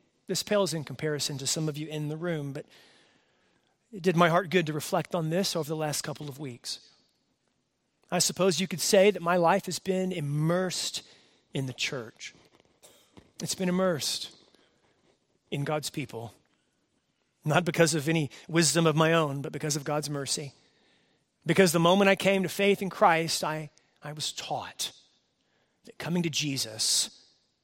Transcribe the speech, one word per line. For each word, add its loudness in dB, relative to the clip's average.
this -4
pales 0
in -6
comparison -6
to -8
some -2
of -6
you -8
in -6
the -6
room, -4
but -12
it -12
did 2
my 6
heart 2
good 2
to -4
reflect -4
on -2
this -2
over -4
the -6
last -4
couple -10
of -16
weeks. -12
I 0
suppose 2
you -2
could -6
say 6
that -8
my 2
life 4
has -6
been -2
immersed -2
in -2
the -10
church. -8
It's -6
been -2
immersed -2
in -4
God's -4
people, -10
not 2
because 4
of -2
any 2
wisdom 4
of 4
my 4
own, 2
but -8
because -4
of -6
God's -4
mercy. -6
Because 6
the 2
moment 6
I 6
came 2
to -2
faith 2
in -4
Christ, 2
I, -4
I -10
was -6
taught -8
that -20
coming -2
to 0
Jesus -2